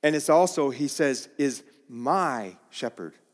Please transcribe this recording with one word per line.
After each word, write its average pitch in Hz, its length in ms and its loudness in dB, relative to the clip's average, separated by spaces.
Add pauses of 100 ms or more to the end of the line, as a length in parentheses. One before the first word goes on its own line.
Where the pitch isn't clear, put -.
And 151 140 2
it's 151 140 -2
also, 165 400 4
he 139 180 -4
says, 139 400 -2 (100)
is 135 240 0 (260)
my 123 680 -2 (140)
shepherd. 95 440 -10 (180)